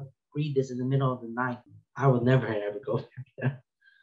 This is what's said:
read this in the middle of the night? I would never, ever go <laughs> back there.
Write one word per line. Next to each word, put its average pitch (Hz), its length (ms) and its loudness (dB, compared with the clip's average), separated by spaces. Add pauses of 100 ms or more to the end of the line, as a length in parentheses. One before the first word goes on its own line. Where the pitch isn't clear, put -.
(360)
read 147 200 -2
this 127 160 0
in 123 60 -6
the 127 80 -2
middle 135 260 2
of 120 100 -6
the 117 80 -12
night? 120 300 -4 (360)
I 120 120 2
would 120 160 4
never, 127 240 4
ever 104 380 -4
go 113 120 0
<laughs> - 0 -
back - 280 -10 (120)
there. 135 260 -4 (400)